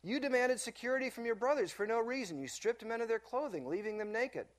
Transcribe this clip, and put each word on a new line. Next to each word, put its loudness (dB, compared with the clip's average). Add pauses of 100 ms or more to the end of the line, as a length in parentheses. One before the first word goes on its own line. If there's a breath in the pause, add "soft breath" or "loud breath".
You 0
demanded 4
security -2
from -8
your 2
brothers 2
for 0
no 4
reason. -2
You -4
stripped -2
men -4
of 0
their 2
clothing, -4
leaving -2
them -2
naked. -2 (120)